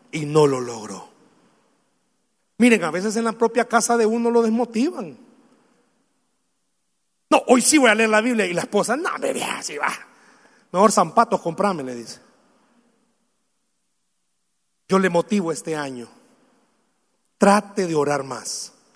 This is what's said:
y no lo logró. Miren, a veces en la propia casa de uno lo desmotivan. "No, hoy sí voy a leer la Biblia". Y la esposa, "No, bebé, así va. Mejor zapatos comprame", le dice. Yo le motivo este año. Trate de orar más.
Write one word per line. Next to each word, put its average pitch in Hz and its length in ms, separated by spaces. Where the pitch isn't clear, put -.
y 151 140
no 151 220
lo 135 120
logró. 107 500
Miren, 220 260
a 165 60
veces 185 280
en 226 80
la 220 80
propia 226 340
casa 233 300
de 226 100
uno 233 240
lo 233 100
desmotivan. 226 760
"No, 302 160
hoy 247 160
sí - 160
voy 247 140
a 214 40
leer 220 140
la 214 120
Biblia". 226 260
Y 175 60
la 170 80
esposa, 208 360
"No, 349 120
bebé, 262 240
así - 340
va. - 160
Mejor 202 200
zapatos 214 480
comprame", 175 440
le 127 100
dice. 117 260
Yo 190 100
le 190 120
motivo 170 420
este 156 240
año. 131 320
Trate 202 480
de 165 80
orar 143 300
más. - 500